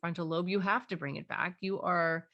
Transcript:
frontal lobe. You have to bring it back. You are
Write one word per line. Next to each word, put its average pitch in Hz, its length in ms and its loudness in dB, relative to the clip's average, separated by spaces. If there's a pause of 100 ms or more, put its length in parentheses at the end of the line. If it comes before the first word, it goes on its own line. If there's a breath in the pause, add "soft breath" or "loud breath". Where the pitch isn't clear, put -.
frontal 170 240 -2
lobe. 165 240 0
You 202 100 2
have 202 280 2
to 185 100 -4
bring 139 180 -4
it - 120 -8
back. - 340 -2
You 190 180 -2
are 165 540 2